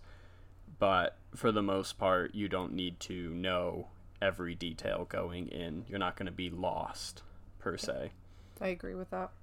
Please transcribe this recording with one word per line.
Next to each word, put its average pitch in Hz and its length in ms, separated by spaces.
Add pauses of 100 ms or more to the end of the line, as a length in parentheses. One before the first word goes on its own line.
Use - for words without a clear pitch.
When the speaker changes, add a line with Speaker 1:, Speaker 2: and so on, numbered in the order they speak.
(800)
Speaker 1:
But 95 380 (180)
for 117 180
the 104 100
most 98 360
part, 92 360
you 104 140
don't 92 260
need 90 260
to 87 340
know 90 540 (320)
every 90 340
detail 87 540
going 90 400
in. 85 400
You're 98 100
not 90 180
gonna 92 140
be 87 200
lost, - 720 (360)
per 85 200
se. - 340 (480)
Speaker 2:
I 196 80
agree 185 260
with 185 160
that. 185 200 (120)